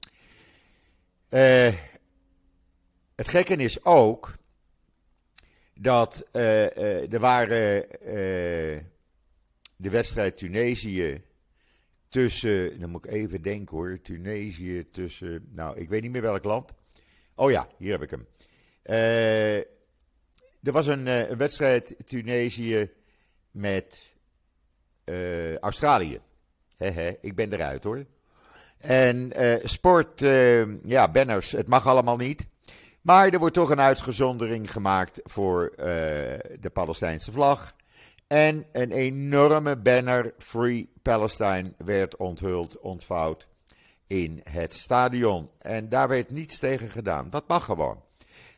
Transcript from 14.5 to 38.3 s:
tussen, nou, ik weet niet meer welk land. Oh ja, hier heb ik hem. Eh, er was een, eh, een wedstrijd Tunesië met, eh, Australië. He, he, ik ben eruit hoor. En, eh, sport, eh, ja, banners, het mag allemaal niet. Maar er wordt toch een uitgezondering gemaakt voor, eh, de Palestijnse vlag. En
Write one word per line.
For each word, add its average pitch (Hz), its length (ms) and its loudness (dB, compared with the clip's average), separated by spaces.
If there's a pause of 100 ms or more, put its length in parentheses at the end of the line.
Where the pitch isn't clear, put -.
tussen, 85 600 -12
nou, 80 260 -10
ik 85 120 -12
weet 107 120 -2
niet 120 100 -10
meer 123 100 -6
welk 107 220 -2
land. 107 300 -6 (640)
Oh 139 160 2
ja, 85 160 0 (100)
hier 95 140 -6
heb 87 100 -2
ik 73 80 -12
hem. 58 180 -14 (540)
Eh, 110 760 0
er - 1120 -12
was 143 160 2
een, 139 200 -2
eh, 123 220 0
een 120 80 -6
wedstrijd 131 580 0 (100)
Tunesië 117 840 -2 (600)
met, 101 640 -6 (880)
eh, 85 540 -6
Australië. 98 640 0 (580)
He, 95 120 -4
he, 85 320 -6
ik 98 140 -10
ben 104 180 -4
eruit 71 300 -6
hoor. 123 220 -8 (720)
En, 127 560 2
eh, 120 300 2
sport, - 580 2
eh, 123 640 4
ja, 113 280 4
banners, 113 400 0
het - 160 -4
mag 127 200 4
allemaal 123 300 4
niet. 127 300 -8 (540)
Maar 185 280 8
er 180 100 2
wordt 165 140 2
toch 170 160 4
een 139 120 4
uitgezondering 117 920 0
gemaakt 95 520 0
voor, 90 420 -2
eh, - 200 -8 (720)
de - 140 -10
Palestijnse 82 580 -4
vlag. 139 440 0 (520)
En 151 440 2